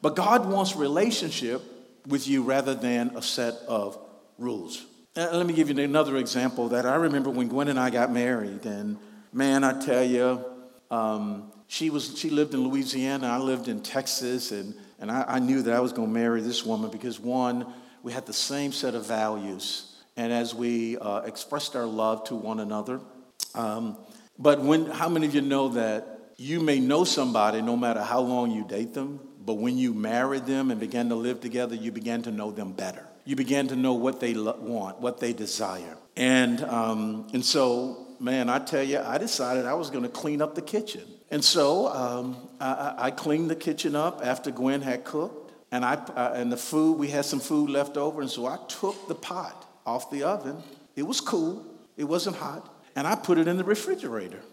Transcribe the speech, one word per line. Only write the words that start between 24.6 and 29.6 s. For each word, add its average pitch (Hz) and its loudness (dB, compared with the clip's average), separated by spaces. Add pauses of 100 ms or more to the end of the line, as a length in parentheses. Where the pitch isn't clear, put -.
when, 156 6
how 165 -2
many 160 2
of 143 0
you 143 6
know 139 2
that 110 -2
you 147 -2
may 147 4
know 143 6
somebody 117 4
no 117 2
matter 117 2
how 117 2
long 123 2
you 110 -2
date 110 -4
them, 139 -6 (180)
but 107 -4
when 120 0